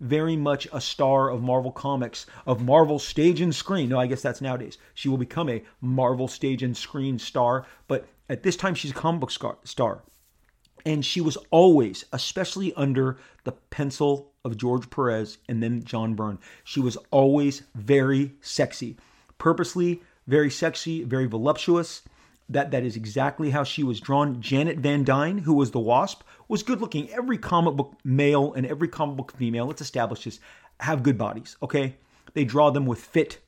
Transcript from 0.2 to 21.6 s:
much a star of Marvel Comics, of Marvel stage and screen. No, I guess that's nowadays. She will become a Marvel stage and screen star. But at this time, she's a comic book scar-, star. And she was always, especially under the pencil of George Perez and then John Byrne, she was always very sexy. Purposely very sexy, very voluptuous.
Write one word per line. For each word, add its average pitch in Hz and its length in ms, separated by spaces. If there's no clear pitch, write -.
much 143 380
a 135 80
star 135 480
of 120 120
Marvel 127 300
Comics, 131 540
of 120 180
Marvel 147 360
stage 156 420
and 165 140
screen. 175 340
No, 127 100
I 127 80
guess 127 140
that's 127 220
nowadays. 123 340
She - 160
will 135 80
become 139 320
a 113 140
Marvel 127 480
stage 131 340
and 123 140
screen 135 420
star. 127 460
But 135 180
at 127 140
this 180 140
time, 185 180
she's 147 160
a 131 40
comic 165 260
book 131 100
scar-, - 340
star. 110 380
And 151 180
she 175 200
was 151 160
always, 160 640
especially 180 640
under 131 420
the 131 80
pencil 143 800
of 117 140
George 127 320
Perez 110 480
and 113 140
then 117 200
John 113 320
Byrne, 104 240
she - 180
was 127 180
always 139 520
very 135 680
sexy. - 560
Purposely 175 640
very 143 240
sexy, 160 540
very 131 220
voluptuous. 147 760